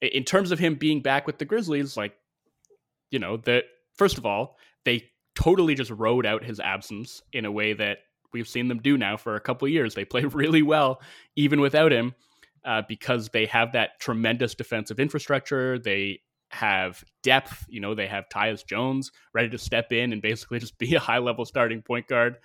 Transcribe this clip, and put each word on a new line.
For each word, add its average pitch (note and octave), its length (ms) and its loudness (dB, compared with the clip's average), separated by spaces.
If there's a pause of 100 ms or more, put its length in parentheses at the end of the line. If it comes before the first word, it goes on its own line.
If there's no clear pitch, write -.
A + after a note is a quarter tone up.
i-, C3 40 2
in C3 180 0
terms F#3 280 0
of E3 60 0
him E3 180 0
being D3+ 260 0
back C3+ 240 0
with D3+ 100 -6
the - 80 -8
Grizzlies, D3 540 -2
like, G#2 160 -6 (960)
you C3+ 80 -2
know, G2+ 200 -4
that, B2 260 2 (300)
first - 220 2
of - 80 -8
all, G#2 320 -2 (300)
they A#2+ 240 0 (240)
totally E3+ 400 4
just C3 160 -4
rode A2+ 340 2
out A2 200 0
his A#2 160 -10
absence G2+ 600 -8 (140)
in A#2+ 100 -4
a G#2 80 -4
way G#2+ 220 0
that G#2 240 -2 (340)
we've A#2 160 -6
seen B2 200 -2
them A#2+ 120 -4
do C#3 160 4
now G#2+ 200 0
for G#2+ 200 -6
a G#2 40 -6
couple B2+ 260 -2
of C#3+ 60 0
years. C3+ 220 0
They G2 120 -6
play B2 180 0
<laughs> - 0 -
really D3+ 380 4
well, D3 380 4 (360)
even D3 240 4
without D3+ 320 6
him, B2 220 2 (500)
uh, A2 240 -2
because A2+ 400 -2
they A2 180 2
have A#2 260 2
that A#2 280 0
tremendous A#2 540 0
defensive A2 440 -6
infrastructure. C3+ 800 -2
They G2 420 -2 (300)
have F#2+ 540 -2 (180)
depth, - 460 2
you A#2 120 -10
know, G2+ 140 -4
they G#2 120 -4
have G2 220 -8
Tyus G#2 380 -2
Jones C3 460 -2 (200)
ready A#2 180 0
to A#2+ 80 -10
step A#2 340 -2
in A#2+ 200 0
and G#2+ 100 -4
basically A2 360 -4
just A#2 200 -10
be B2 160 0
a D3 60 2
high-level A#2+ 440 0
starting A2+ 380 0
point A#2+ 260 -4
guard A#2+ 360 2